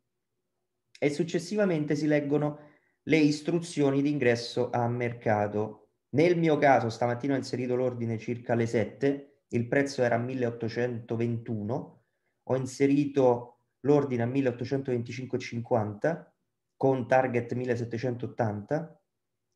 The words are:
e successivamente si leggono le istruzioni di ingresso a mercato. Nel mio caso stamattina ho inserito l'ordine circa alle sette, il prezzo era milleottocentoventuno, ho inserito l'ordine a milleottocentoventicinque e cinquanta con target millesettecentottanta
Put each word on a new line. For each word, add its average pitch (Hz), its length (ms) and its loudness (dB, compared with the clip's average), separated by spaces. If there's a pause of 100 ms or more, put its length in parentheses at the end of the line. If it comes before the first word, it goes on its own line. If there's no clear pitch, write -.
(960)
e 143 140 2
successivamente 165 840 -2
si 151 120 -2
leggono 147 540 0 (420)
le 143 140 2
istruzioni 147 840 2
di 143 80 2
ingresso 120 600 0
a 120 160 0
mercato. 110 1040 -2 (220)
Nel 165 280 4
mio 160 180 4
caso 127 320 4
stamattina 120 460 -2
ho - 20 0
inserito 123 380 -4
l'ordine 117 420 -2
circa 117 360 -4
alle 117 120 2
sette, 123 840 -2
il 120 180 -2
prezzo 139 340 0
era 120 160 2
milleottocentoventuno, 117 1900 -4 (400)
ho 127 120 -2
inserito 135 1040 2 (220)
l'ordine 139 420 4
a 117 40 0
milleottocentoventicinque 127 1080 -2
e 120 40 -4
cinquanta 117 840 -2 (520)
con 135 280 0
target 123 480 2
millesettecentottanta 120 1500 -4 (560)